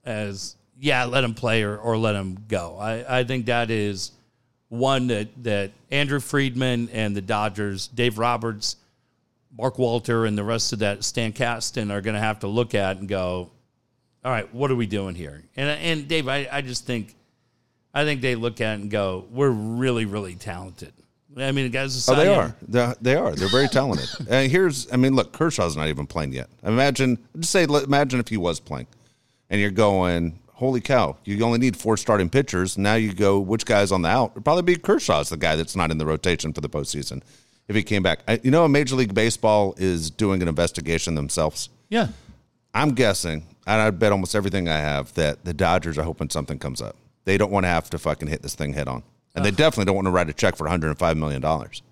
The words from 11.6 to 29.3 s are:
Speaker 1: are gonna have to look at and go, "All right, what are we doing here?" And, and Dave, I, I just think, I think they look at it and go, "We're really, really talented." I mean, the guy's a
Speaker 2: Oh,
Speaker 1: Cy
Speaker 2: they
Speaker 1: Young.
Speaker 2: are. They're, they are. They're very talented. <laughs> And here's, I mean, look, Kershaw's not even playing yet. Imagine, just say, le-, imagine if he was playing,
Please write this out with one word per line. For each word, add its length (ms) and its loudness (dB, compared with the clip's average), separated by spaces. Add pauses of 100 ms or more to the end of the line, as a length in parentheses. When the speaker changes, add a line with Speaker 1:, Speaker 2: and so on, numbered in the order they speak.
Speaker 1:
are 100 -2
gonna 200 -4
have 200 -2
to 60 -6
look 280 -2
at 240 0
and 100 -10
go, 420 -4 (760)
"All 80 -4
right, 220 -4
what 160 -2
are 60 2
we 100 0
doing 280 -4
here?" 280 -14 (140)
And, 120 -4
and 400 -4
Dave, 200 -2
I, 220 -4
I 120 -4
just 240 -8
think, 280 -6 (800)
I 100 0
think 160 -2
they 140 0
look 260 -4
at 180 -2
it 40 -10
and 80 -8
go, 400 -2
"We're 200 2
really, 540 0
really 300 -6
talented." 580 -14 (460)
I 140 -2
mean, 140 0
the 40 -4
guy's 240 -4
a 180 2
Speaker 2:
Oh, 20 8
Speaker 1:
Cy 100 6
Speaker 2:
they 60 6
Speaker 1:
Young. 100 6
Speaker 2:
are. 160 -4 (100)
They're, 360 0
they 120 4
are. 200 0
They're 160 -2
very 180 4
talented. 400 0 (100)
<laughs> 120 -8
And 200 4
here's, 400 2
I 60 0
mean, 180 6
look, 200 2
Kershaw's 420 0
not 120 -2
even 180 -4
playing 260 -4
yet. 160 -8 (140)
Imagine, 560 2 (200)
just 140 -2
say, 140 6
le-, 180 2
imagine 360 2
if 80 -4
he 100 -4
was 200 0
playing, 280 -10 (640)